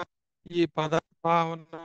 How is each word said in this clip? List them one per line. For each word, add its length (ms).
ఈ 140
పదార్థ 580
భావన, 400